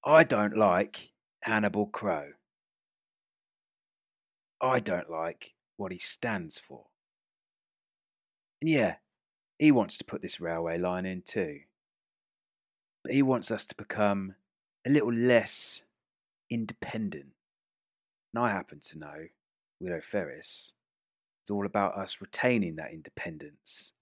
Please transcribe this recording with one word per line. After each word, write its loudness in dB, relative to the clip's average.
I 10
don't 2
like 4
Hannibal 0
Crow. -4
I 4
don't -2
like -6
what -6
he -10
stands -4
for. -20
And 0
yeah, 2
he 8
wants 2
to -10
put -10
this -8
railway -2
line -2
in -8
too. -6
But -8
he 4
wants 0
us -4
to -12
become -2
a 0
little 4
less 2
independent. -6
And 0
I 4
happen -6
to -12
know, -14
Widow -4
Ferris, -6
it's -12
all -2
about 0
us -8
retaining 0
that -10
independence. -10